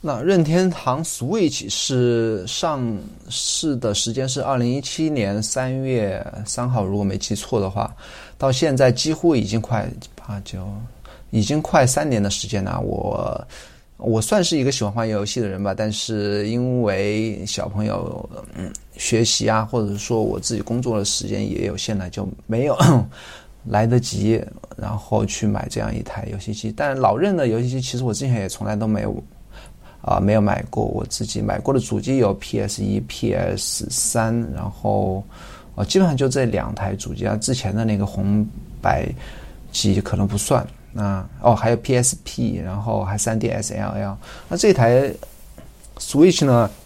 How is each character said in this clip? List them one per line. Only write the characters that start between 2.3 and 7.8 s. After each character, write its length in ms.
上 400
市 480
的 180
时 180
间 160
是 140
二 140
零 160
一 80
七 280
年 320
三 340
月 480
三 240
号， 160
如 100
果 80
没 140
记 160
错 260
的 100
话， 260